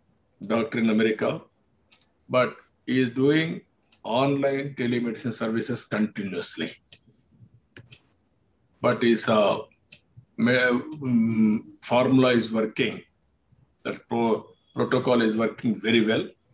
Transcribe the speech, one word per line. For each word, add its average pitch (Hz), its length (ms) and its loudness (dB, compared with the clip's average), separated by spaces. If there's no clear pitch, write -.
doctor 110 340 -2
in 113 100 2
America, 110 520 0
but 120 300 0
he 127 140 0
is 127 120 0
doing 156 500 0
online 139 760 -2
telemedicine 120 560 -4
services 117 520 -6
continuously. 101 880 -6
But 117 200 0
his, 117 280 2
uh, 104 300 2
me-, 117 160 2
mm, 120 1080 2
formula 127 460 4
is 110 220 2
working, 113 500 -2
that - 260 -10
pro-, 113 380 -2
protocol 123 460 0
is 110 160 0
working 113 380 -2
very 110 300 2
well. 107 220 -2